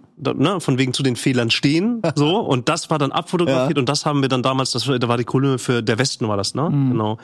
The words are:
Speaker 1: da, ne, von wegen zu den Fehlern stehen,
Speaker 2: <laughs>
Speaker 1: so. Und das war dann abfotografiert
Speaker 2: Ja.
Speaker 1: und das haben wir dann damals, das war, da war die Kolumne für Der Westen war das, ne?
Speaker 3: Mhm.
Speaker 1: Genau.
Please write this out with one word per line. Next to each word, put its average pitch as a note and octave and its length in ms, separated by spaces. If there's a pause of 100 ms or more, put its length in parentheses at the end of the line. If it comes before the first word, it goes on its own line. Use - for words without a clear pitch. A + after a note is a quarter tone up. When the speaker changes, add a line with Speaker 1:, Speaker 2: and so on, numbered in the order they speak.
(160)
Speaker 1:
da, C3+ 160
ne, D3+ 280
von B2+ 180
wegen B2+ 160
zu - 80
den B2+ 140
Fehlern A#2+ 340
stehen, F#3+ 520
Speaker 2:
<laughs> E3 120
Speaker 1:
so. D3+ 240
Und B2+ 320
das E3+ 200
war D#3+ 80
dann C#3 140
abfotografiert D#3 640
Speaker 2:
Ja. C#3+ 40
Speaker 1:
und B2+ 80
das C#3+ 180
haben C#3+ 160
wir C3+ 60
dann B2+ 140
damals, C3 280
das A#2+ 180
war, C3 100
da A#2+ 100
war A#2 100
die B2 60
Kolumne C3+ 340
für A#2+ 240
Der A2 160
Westen B2+ 300
war G#2 80
das, G2 180
ne? D3+ 160
Speaker 3:
Mhm. C#3 200
Speaker 1:
Genau. G#2+ 340